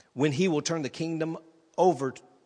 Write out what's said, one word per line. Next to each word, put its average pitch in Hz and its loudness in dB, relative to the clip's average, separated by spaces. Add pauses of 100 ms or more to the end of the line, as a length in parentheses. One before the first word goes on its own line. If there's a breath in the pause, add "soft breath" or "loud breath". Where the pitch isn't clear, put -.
(140 soft breath)
when 147 2
he 165 2
will 151 0
turn 165 -4
the 139 -4
kingdom 160 -4 (400)
over 139 2 (320)